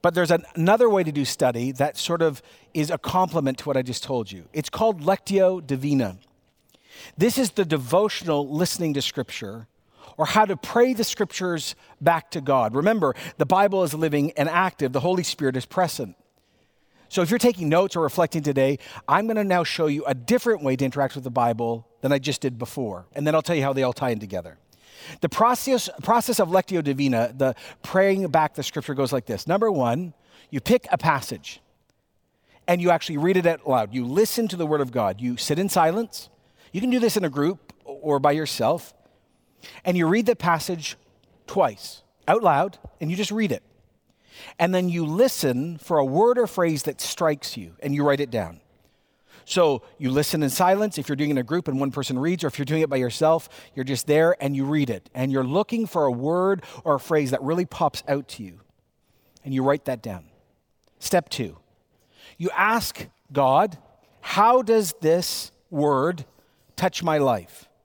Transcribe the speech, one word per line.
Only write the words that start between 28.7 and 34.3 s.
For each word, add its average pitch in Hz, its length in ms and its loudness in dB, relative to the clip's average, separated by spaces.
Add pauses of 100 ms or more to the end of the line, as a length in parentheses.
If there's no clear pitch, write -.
goes 131 180 -2
like 131 140 -4
this. 107 220 -6
Number 208 240 0
one, 147 420 -2 (380)
you 139 100 -6
pick 247 300 0
a 170 80 0
passage, - 600 -4 (1080)
and 175 160 2
you 175 80 4
actually 165 260 0
read 180 180 2
it 170 120 4
out 165 200 0
loud. 117 280 0
You 123 100 -4
listen 208 440 0